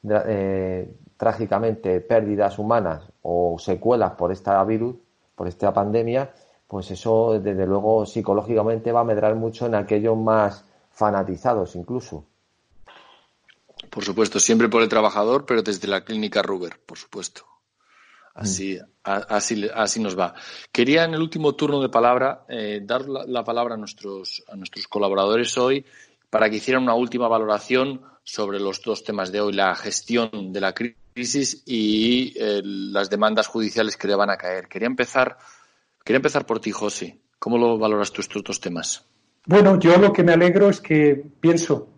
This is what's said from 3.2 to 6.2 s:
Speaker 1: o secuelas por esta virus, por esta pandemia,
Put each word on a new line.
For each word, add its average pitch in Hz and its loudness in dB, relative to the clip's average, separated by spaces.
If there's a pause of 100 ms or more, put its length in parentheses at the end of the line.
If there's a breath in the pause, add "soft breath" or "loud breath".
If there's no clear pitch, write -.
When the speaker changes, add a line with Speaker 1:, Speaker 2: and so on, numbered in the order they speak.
Speaker 1:
o 87 0
secuelas 104 0
por 90 -2
esta 98 0
virus, 110 -2 (400)
por 90 -8
esta 98 -2
pandemia, 117 -2 (380 soft breath)